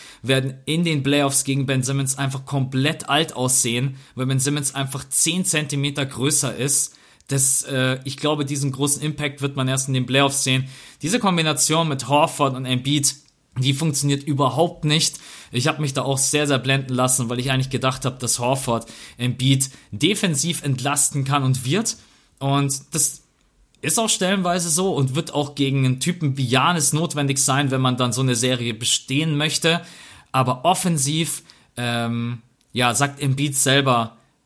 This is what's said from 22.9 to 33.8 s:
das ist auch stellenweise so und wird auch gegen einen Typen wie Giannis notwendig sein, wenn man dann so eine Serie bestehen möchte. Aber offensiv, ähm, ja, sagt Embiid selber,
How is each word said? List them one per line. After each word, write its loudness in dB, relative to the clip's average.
das -2
ist 0
auch 0
stellenweise 0
so 0
und 0
wird -4
auch -2
gegen 2
einen 0
Typen -2
wie 0
Giannis 2
notwendig 0
sein, 2
wenn 0
man 0
dann 0
so 0
eine 2
Serie 0
bestehen -2
möchte. 0
Aber 2
offensiv, 2
ähm, -2
ja, 2
sagt 0
Embiid 0
selber, 2